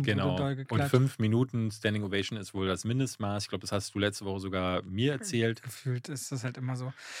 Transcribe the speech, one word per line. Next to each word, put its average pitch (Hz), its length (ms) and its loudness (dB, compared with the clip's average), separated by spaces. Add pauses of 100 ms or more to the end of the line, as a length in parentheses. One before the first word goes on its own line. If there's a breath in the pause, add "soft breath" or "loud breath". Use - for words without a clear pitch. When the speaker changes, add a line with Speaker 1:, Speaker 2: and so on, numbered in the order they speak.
Speaker 1:
wurde 110 60 4
Speaker 2:
Genau. 95 240 2
Speaker 1:
doll 139 160 2
Speaker 2:
Und 131 60 -4
Speaker 1:
geklatscht. 135 320 2
Speaker 2:
fünf 131 280 6
Minuten 113 540 2
Standing 104 320 0
Ovation 101 340 -2
ist 95 160 -10
wohl 95 140 0
das 90 160 0
Mindestmaß. 107 580 0
Ich - 60 -8
glaub, 95 120 -6
das - 120 -6
hast 101 200 -2
du 104 60 -2
letzte 101 260 2
Woche 98 140 -2
sogar 92 460 0
mir 113 300 0
erzählt. 120 480 0
Speaker 1:
Gefühlt 123 460 -6
ist 139 220 -8
das 127 140 -4
halt 127 120 -6
immer 131 200 -4
so. 127 160 -8 (280 loud breath)